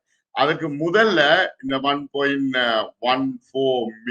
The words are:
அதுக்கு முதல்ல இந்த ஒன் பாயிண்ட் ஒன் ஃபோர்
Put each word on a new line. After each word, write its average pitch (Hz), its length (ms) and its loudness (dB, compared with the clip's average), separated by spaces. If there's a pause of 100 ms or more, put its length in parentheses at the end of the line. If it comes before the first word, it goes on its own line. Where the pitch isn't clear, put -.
(300)
அதுக்கு 160 380 0
முதல்ல 170 800 2 (140)
இந்த 135 200 -4
ஒன் 143 300 -2
பாயிண்ட் 139 440 0 (420)
ஒன் 131 420 0
ஃபோர் 127 520 -2 (180)